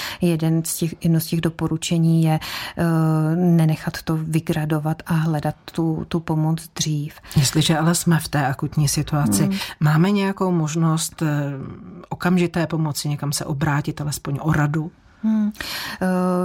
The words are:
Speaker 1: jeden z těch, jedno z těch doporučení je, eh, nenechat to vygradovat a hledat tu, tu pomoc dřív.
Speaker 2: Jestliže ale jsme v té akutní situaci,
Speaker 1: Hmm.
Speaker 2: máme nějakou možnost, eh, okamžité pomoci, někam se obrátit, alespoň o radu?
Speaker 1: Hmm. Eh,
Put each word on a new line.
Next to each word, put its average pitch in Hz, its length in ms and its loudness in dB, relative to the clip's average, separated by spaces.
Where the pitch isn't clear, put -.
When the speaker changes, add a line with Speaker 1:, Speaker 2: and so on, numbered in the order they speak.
Speaker 1:
jeden 165 440 2
z - 120 -6
těch, - 280 -2
jedno 165 140 4
z 165 60 -2
těch 170 160 -2
doporučení 165 840 2
je, 156 160 2
eh, 160 580 2
nenechat 165 680 2
to 160 140 -2
vygradovat 156 880 -2
a - 80 -2
hledat 156 420 0
tu, 160 360 -2
tu 170 120 -2
pomoc 160 560 -2
dřív. 151 380 -4
Speaker 2:
Jestliže 156 420 4
ale 165 180 2
jsme 165 240 2
v - 80 -6
té 143 200 0
akutní 147 400 0
situaci, 147 560 0
Speaker 1:
Hmm. 196 140 0
Speaker 2:
máme 156 320 4
nějakou 196 400 0
možnost, 160 720 0
eh, 160 60 0
okamžité 175 580 0
pomoci, 156 420 -2
někam 143 220 -4
se 143 140 -4
obrátit, 147 560 -2
alespoň 143 400 -6
o 156 120 0
radu? 151 380 0
Speaker 1:
Hmm. 214 280 0
Eh, 185 40 0